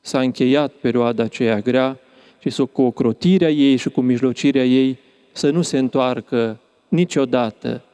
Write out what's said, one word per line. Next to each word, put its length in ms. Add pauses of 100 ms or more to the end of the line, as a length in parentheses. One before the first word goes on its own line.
s-a 200
încheiat 520
perioada 500
aceea 380
grea, 380 (420)
ci 120
să, 120
cu 180
ocrotirea 680
ei 260
și 120
cu 120
mijlocirea 640
ei, 340 (340)
să 180
nu 120
se 160
întoarcă 800 (300)
niciodată 960 (120)